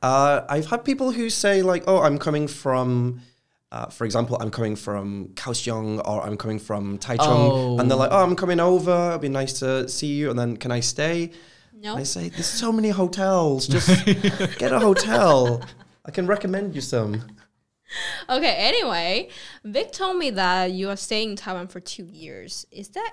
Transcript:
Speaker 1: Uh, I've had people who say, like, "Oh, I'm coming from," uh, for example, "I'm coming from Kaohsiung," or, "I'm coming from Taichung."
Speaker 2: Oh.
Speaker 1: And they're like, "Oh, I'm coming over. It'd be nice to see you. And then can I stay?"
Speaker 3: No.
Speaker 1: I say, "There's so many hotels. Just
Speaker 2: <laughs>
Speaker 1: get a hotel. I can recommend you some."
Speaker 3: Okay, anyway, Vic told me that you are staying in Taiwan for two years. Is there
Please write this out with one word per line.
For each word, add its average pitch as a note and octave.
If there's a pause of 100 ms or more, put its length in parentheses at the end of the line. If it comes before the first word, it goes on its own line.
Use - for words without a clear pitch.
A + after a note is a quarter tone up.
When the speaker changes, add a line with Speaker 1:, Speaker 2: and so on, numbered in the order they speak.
Speaker 1:
Uh, C3+
I've D3+
had A#3
people C4+
who A#3
say, G3+
like, F3+
"Oh, F#3+
I'm C#3+
coming D3+
from," B2 (520)
uh, A#2
for -
example, A#2
"I'm G#2+
coming G#2+
from G2+
Kaohsiung," A2
or, G#2
"I'm G#2
coming G#2+
from G2+
Taichung." C3+
Speaker 2:
Oh. B2+
Speaker 1:
And B2
they're C3
like, C3
"Oh, G3
I'm F3+
coming F3
over. F3
It'd E3
be D3
nice C3+
to C3
see D3
you. D3
And A#2+
then A#2+
can B2
I A#2+
stay?" E3 (420)
Speaker 3:
No. G#3+
Speaker 1:
I C3+
say, F3
"There's E3+
so -
many A3
hotels. F3+
Just - (180)
Speaker 2:
<laughs> G3
Speaker 1:
get B2+
a C3
hotel. C#3+ (460)
I D#3
can F3+
recommend G3
you C#3
some." A2 (1080)
Speaker 3:
Okay, B3+
anyway, G#3+ (340)
Vic G#3+
told F#4
me D#4+
that F#3
you F#3+
are G3+
staying A3
in G3+
Taiwan F#3
for F#3
two -
years. D#3
Is G3
there A4